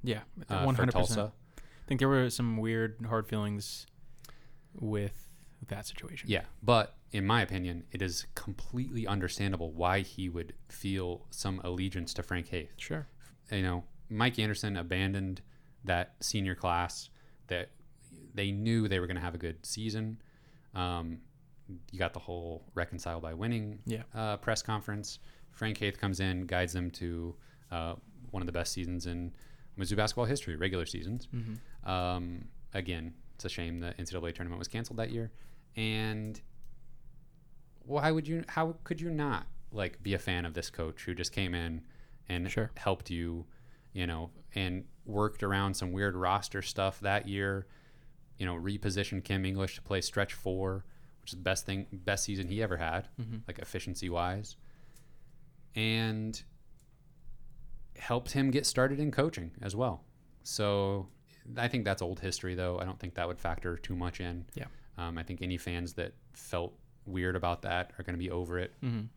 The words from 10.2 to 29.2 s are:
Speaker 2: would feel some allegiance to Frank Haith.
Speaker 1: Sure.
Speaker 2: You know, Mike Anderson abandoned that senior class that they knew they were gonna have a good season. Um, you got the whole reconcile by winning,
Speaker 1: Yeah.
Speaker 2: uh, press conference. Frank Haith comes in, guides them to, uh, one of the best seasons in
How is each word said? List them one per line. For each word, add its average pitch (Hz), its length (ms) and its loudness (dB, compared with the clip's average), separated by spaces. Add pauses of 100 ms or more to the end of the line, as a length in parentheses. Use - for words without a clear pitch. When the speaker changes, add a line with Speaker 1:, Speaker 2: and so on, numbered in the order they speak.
Speaker 2:
would 85 240 -4 (160)
feel 92 640 -2
some 95 340 -2
allegiance 90 480 0
to 92 100 -2
Frank 87 240 0
Haith. 78 300 -2
Speaker 1:
Sure. 156 300 -4 (440)
Speaker 2:
You 101 120 2
know, 90 200 2 (260)
Mike 117 300 4
Anderson 107 380 2
abandoned 92 640 2 (420)
that 90 380 2
senior 95 340 2
class 87 540 2 (380)
that 87 240 -2 (640)
they 98 180 2
knew 110 360 4
they 95 140 4
were 90 60 0
gonna 90 120 0
have 85 160 -2
a 85 40 -2
good 82 260 -4
season. 110 560 -2 (520)
Um, 87 440 -2 (760)
you 92 80 -8
got 87 140 4
the 85 60 -6
whole 85 440 -6 (100)
reconcile 85 460 -2
by 80 140 -6
winning, 107 520 -2
Speaker 1:
Yeah. 113 180 -2 (120)
Speaker 2:
uh, 110 220 0
press 110 240 2
conference. 107 580 -2 (320)
Frank 110 280 0
Haith 101 200 2
comes 95 220 2
in, 92 240 2
guides 90 260 2
them 90 200 0
to, 85 440 -4 (360)
uh, 85 240 -2 (340)
one 95 120 -2
of 87 40 -2
the 85 80 -4
best 85 180 0
seasons 87 340 -2
in 87 280 -4 (440)